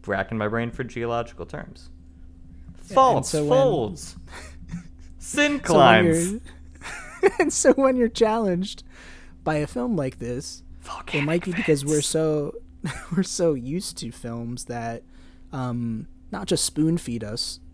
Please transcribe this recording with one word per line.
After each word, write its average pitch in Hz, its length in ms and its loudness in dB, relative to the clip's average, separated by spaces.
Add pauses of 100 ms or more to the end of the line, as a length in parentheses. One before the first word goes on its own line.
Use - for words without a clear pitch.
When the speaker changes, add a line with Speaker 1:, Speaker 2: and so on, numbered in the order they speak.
Speaker 1:
racking 98 340 -2
my 107 100 0
brain 117 240 -2
for - 100 -8
geological 117 640 -6
terms. - 440 -14 (840)
Speaker 2:
Yeah, - 60 -18
and - 100 -18
Speaker 1:
Faults, 240 380 6
Speaker 2:
so 151 160 0
when 147 140 6
Speaker 1:
folds, 156 580 0 (500)
Speaker 2:
<laughs> - 540 -14
Speaker 1:
synclines. 294 480 0
Speaker 2:
So 170 100 6
when 165 600 6 (840)
you're, 381 100 8
<laughs> - 80 -10
and 302 120 2
so - 220 6
when 269 220 4
you're 233 120 4
challenged 214 760 0 (600)
by 156 120 0
a 151 100 0
film 240 300 -2
like 135 220 -4
this, 123 440 -8 (500)
it 139 100 0
might 165 220 0
be 185 60 -4
Speaker 1:
Volcanic 170 60 -2
Speaker 2:
because 151 280 2
we're 151 100 0
Speaker 1:
vents. 147 120 2
Speaker 2:
so, 156 480 0 (300)
<laughs> 160 320 -6
we're 190 80 2
so 170 300 0
used 135 440 -6
to 117 140 -8
films 117 540 -8
that, 117 360 -8 (500)
um, 120 540 -4 (240)
not 196 160 -6
just - 180 2
spoon 160 340 2
feed 117 260 -6
us - 360 -6 (140)